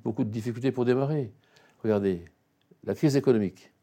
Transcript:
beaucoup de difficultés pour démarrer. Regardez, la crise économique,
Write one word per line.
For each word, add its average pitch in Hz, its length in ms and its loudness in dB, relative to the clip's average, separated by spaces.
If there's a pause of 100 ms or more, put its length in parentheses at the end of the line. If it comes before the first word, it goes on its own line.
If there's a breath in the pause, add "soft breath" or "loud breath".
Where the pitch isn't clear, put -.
beaucoup 120 200 -2
de 110 60 -4
difficultés 117 420 -4
pour 123 140 -2
démarrer. 135 460 0 (520 soft breath)
Regardez, 98 420 0 (580)
la 98 120 -4
crise 143 200 2
économique, 113 560 0 (120)